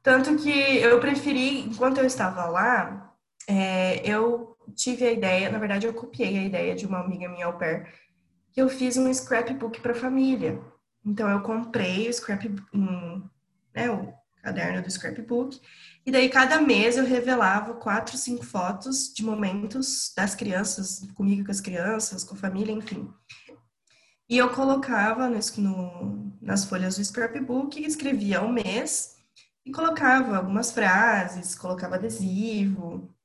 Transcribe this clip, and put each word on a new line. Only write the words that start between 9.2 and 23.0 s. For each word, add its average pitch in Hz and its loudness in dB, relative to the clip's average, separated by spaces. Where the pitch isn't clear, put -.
pra 240 -2
família. 262 0
Então 208 0
eu 202 2
comprei 220 -2
o 240 -2
scrap-, 202 -4
um, 185 -2
né, 117 0
o 95 -6
caderno 180 -4
do 185 -8
scrapbook, 240 -6
e 262 -2
daí 262 6
cada 262 6
mês 240 6
eu 262 4
revelava 233 2
quatro, 220 -2
cinco 240 -6
fotos 208 -4
de 214 -6
momentos 208 -2
das 196 0
crianças, 196 -4
comigo 202 2
e 202 -4
com 202 -6
as 196 -4
crianças, 196 -4
com - -12
a 196 -14
família, 196 -4
enfim. 220 -8